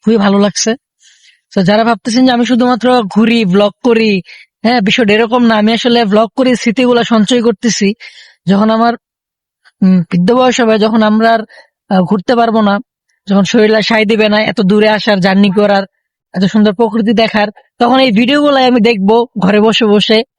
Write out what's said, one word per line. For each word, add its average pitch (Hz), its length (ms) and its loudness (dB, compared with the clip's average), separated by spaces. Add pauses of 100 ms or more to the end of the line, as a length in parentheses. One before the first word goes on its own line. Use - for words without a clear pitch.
খুবই 220 120 2
ভালো 202 220 0
লাগছে। 208 360 -2 (800)
So, 196 80 -2
যারা 208 220 0
ভাবতেছেন 240 420 0
যে 254 60 2
আমি 240 120 0
শুধুমাত্র 247 580 0
ঘুরি, 226 420 0
ব্লগ 196 280 0 (100)
করি, 220 400 0 (400)
হ্যাঁ, 240 180 0
বিষয়টা 208 340 0
এরকম 233 320 0
না। 226 100 2
আমি 214 160 0
আসলে 233 320 0
ব্লগ 214 320 0
করি, 254 200 0
স্মৃতিগুলা 240 480 0
সঞ্চয় 233 380 0
করতেছি। 214 520 -2 (540)
যখন 202 220 2
আমার, 233 240 0 (880)
উম, 185 180 2
বৃদ্ধ 180 320 -2
বয়স 254 280 0
হবে, 220 180 0
যখন 220 240 0
আমরা 220 300 0
আর, 226 80 -2 (480)
আহ, 190 140 0
ঘুরতে 202 340 -2
পারবো 226 240 0
না, 202 200 0 (500)
যখন 196 140 2
শরীরে 214 380 0
সায় 220 220 -2
দিবে 214 240 0
না 208 140 0
এত 214 180 -4
দূরে 214 280 2
আসার, 208 320 0
জার্নি 196 300 2
করার, 202 320 0 (520)
এত 185 100 -2
সুন্দর 208 300 0
প্রকৃতি 220 380 -2
দেখার, 214 360 -2 (300)
তখন 247 220 2
এই 262 100 2
ভিডিওগুলাই 262 560 0
আমি 247 140 2
দেখবো 220 460 0 (120)
ঘরে 196 220 0
বসে 220 260 0
বসে। 214 360 0 (160)